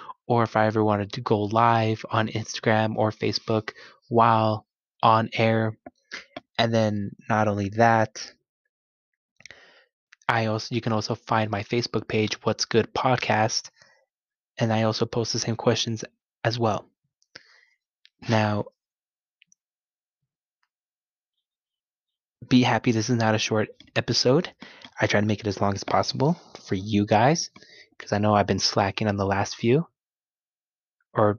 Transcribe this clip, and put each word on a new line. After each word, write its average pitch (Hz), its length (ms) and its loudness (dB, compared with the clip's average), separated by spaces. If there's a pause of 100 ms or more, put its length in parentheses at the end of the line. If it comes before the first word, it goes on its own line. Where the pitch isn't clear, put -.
(260)
or 117 180 2
if - 120 -4
I 110 80 4
ever 110 180 2
wanted 104 300 0
to 127 80 -8
go 107 220 0
live 113 680 2
on 110 180 -2
Instagram 110 680 -2
or 107 140 0
Facebook 110 600 -4 (360)
while 110 580 2 (360)
on 113 320 4
air. 113 420 0 (800)
And 117 160 0
then 104 380 0 (180)
not 107 200 2
only 101 280 -2
that, 113 560 2 (1900)
I 113 200 0
also, 110 280 -4
you 113 60 -2
can 113 140 -2
also 107 200 -4
find 110 360 -2
my 104 120 -4
Facebook 117 460 -4
page, 107 360 -2
What's - 200 -2
Good - 300 0
Podcast, 110 760 -2 (880)
and 113 160 0
I 110 120 2
also 110 200 0
post 113 300 -4
the 120 40 -4
same 113 160 -4
questions 113 480 -2 (400)
as 120 160 -2
well. 110 300 -2 (1400)
Now, 107 380 0 (3750)
be 127 140 6
happy 120 280 2
this 110 200 0
is 120 80 2
not 110 160 2
a 107 40 0
short 107 300 0 (260)
episode. 131 560 0 (480)
I 113 80 0
try 107 140 0
to 104 60 0
make 107 140 0
it 107 60 -10
as 101 140 -4
long 101 140 0
as 98 100 -8
possible 127 560 0 (260)
for 104 80 -4
you 101 300 0
guys, 117 460 2 (480)
'cause - 140 -12
I 101 60 -2
know 104 160 2
I've 101 120 4
been 101 120 0
slacking 104 500 -2
on 101 100 -2
the 98 80 -2
last 98 300 -4
few. 131 300 2 (1300)
Or 104 260 2